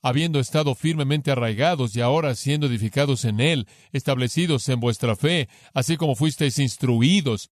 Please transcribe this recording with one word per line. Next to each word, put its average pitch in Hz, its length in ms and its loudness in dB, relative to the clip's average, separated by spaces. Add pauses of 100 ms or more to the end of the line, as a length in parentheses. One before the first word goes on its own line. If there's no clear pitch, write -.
habiendo 147 360 0
estado 143 360 0
firmemente 147 560 -2
arraigados 123 640 0
y 120 60 0
ahora 135 340 0
siendo 147 320 -2
edificados 123 580 0
en 107 140 0
Él, 143 280 0 (240)
establecidos 139 800 -2
en 127 100 0
vuestra 117 360 0
fe, 151 340 0 (240)
así 160 240 0
como 147 180 0
fuisteis 143 440 0
instruidos 127 920 2